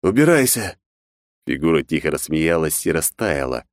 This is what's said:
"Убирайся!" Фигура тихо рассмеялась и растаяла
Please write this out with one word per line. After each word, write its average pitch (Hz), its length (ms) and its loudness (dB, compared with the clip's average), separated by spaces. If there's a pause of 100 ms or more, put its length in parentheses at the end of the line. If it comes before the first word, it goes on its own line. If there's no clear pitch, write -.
"Убирайся!" 127 720 2 (680)
Фигура 73 380 0
тихо 78 260 -2
рассмеялась 78 720 -2
и 85 60 0
растаяла 71 840 -4